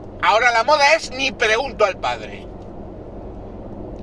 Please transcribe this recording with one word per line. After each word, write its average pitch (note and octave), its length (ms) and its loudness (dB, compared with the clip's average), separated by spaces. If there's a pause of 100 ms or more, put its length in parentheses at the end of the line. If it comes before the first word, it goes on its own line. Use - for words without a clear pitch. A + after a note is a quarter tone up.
(220)
ahora A3 300 6
la A3+ 140 4
moda D4 300 6
es - 160 -4
ni C4+ 200 -2
pregunto G#3+ 540 2
al F#3 120 -2
padre. G#2+ 480 -6 (1600)